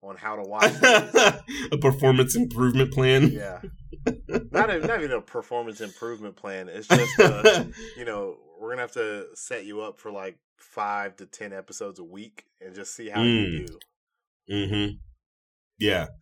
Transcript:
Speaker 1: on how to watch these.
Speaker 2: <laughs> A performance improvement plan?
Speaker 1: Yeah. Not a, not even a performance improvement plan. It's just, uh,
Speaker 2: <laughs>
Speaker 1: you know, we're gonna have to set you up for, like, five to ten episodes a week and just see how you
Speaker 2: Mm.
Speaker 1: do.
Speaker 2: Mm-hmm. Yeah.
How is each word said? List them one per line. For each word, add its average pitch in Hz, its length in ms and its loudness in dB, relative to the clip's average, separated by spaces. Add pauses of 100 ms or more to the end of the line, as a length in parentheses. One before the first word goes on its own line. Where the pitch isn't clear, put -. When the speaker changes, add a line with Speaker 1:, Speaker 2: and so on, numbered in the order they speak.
Speaker 1:
on 98 140 -16
how 107 180 -8
to 104 80 -8
watch 101 300 2
these. - 80 -4
Speaker 2:
<laughs> 247 880 4
A 147 60 -2
performance 131 580 4
improvement 131 580 2
plan? 135 380 6
Speaker 1:
Yeah. 98 300 -8 (880)
Not 202 180 2
a, 180 100 -2
not 208 220 -2
even 135 160 -4
a 104 40 -4
performance 117 600 -8
improvement 107 540 -12
plan. 95 340 -10
It's 101 180 -14
just, - 320 2
uh, 208 460 6 (160)
Speaker 2:
<laughs> - 160 -18
Speaker 1:
you 123 80 -10
know, 101 320 -8 (220)
we're 110 100 -12
gonna 123 120 -8
have 120 120 -8
to 107 420 -6
set 113 300 -10
you 104 160 -10
up 107 180 -12
for, 107 120 -14
like, 95 260 -12 (200)
five 101 600 -8
to 98 80 -20
ten 101 280 -16
episodes 95 460 -12
a 90 40 -14
week 104 420 -20 (160)
and 92 140 -18
just 95 200 -14
see 110 140 -14
how 101 140 -4
you 120 60 0
Speaker 2:
Mm. 92 380 -2
Speaker 1:
do. - 120 -18 (760)
Speaker 2:
Mm-hmm. 101 420 -4 (840)
Yeah. 92 280 0 (140)